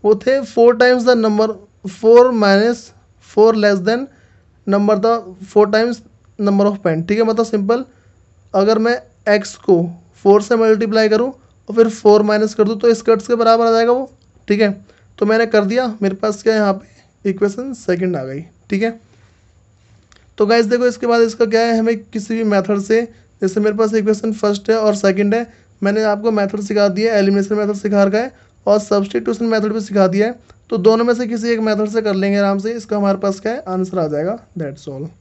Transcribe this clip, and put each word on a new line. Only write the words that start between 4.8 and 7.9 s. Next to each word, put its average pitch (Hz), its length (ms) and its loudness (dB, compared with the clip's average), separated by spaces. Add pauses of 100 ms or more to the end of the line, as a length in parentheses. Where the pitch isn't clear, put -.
the 226 160 0 (400)
four 208 140 4
times 220 340 -2 (380)
number 202 280 0
of 208 160 0
pant, 165 260 -2
ठीक 208 100 0
है। 226 60 2
मतलब 220 200 0
सिंपल, 226 400 -2 (720)